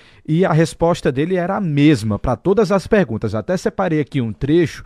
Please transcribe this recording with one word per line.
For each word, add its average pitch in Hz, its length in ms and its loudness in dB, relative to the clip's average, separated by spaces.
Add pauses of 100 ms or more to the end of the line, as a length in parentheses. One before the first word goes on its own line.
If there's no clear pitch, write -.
(260)
e 165 180 2
a 175 80 0
resposta 165 600 0
dele 160 240 -2
era 180 200 -4
a 214 40 -4
mesma 143 580 2
pra 131 160 -2
todas 196 380 0
as 196 140 0
perguntas. 117 480 0
Até 175 240 -4
separei 185 420 -2
aqui 139 220 -4
um 110 100 -4
trecho 156 540 0